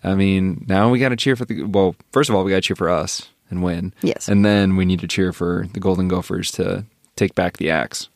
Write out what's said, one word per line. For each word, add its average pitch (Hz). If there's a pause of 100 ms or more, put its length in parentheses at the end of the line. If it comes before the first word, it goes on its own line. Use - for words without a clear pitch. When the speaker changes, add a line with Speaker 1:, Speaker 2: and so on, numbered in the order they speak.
Speaker 1:
I 95
mean, 95
now 101
we 123
gotta 127
cheer 131
for 120
the, 98
well, 95 (180)
first 143
of 110
all, 95
we 98
gotta 95
cheer -
for 85
us 87 (220)
and 90
win. 90
Speaker 2:
Yes. -
Speaker 1:
And 101
then 101
we 92
need 90
to 90
cheer 90
for 87
the 98
Golden 92
Gophers 92
to 95 (320)
take -
back 90
the 82
axe. -